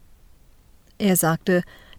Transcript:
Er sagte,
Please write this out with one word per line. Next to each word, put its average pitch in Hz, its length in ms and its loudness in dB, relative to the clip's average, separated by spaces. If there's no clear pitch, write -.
Er 190 180 0
sagte, 175 460 0